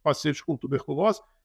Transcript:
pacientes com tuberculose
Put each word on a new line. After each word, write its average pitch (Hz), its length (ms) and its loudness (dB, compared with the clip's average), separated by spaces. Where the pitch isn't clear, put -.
pacientes 147 380 0
com 151 160 -4
tuberculose 143 640 -2